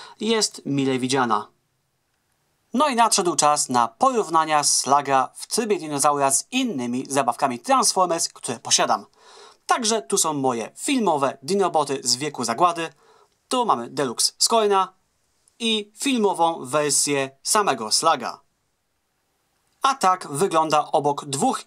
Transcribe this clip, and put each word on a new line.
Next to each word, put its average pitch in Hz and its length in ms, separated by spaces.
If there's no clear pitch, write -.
jest 220 460
mile 135 340
widziana. 123 540
No 294 160
i 254 60
nadszedł 214 400
czas 147 340
na 120 180
porównania 160 760
Slaga 135 720
w - 120
trybie 208 320
dinozaura 147 520
z - 200
innymi 139 580
zabawkami 127 500
Transformers, 185 680
które - 320
posiadam. 127 460
Także 226 360
tu 202 160
są 156 160
moje 127 420
filmowe 165 680
dinoboty 156 600
z 127 120
wieku 135 280
zagłady. 165 460
Tu 247 180
mamy 127 240
Deluxe 131 480
Skoina 202 560
i 220 360
filmową 170 680
wersję 143 800
samego 127 480
Slaga. 139 500
A 269 140
tak 185 320
wygląda 156 640
obok 147 340
dwóch 151 420